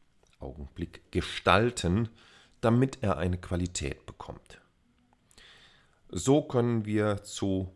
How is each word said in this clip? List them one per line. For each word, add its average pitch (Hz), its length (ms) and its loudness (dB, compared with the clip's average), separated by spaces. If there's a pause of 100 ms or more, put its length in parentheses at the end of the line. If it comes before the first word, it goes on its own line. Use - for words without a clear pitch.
(400)
Augenblick 69 720 -12
gestalten, 98 1000 2 (520)
damit 123 400 4
er 98 160 0
eine 90 200 -2
Qualität 87 680 -6
bekommt. - 560 -18 (1500)
So 135 320 2
können 120 440 0
wir 107 380 0
zu 95 520 -4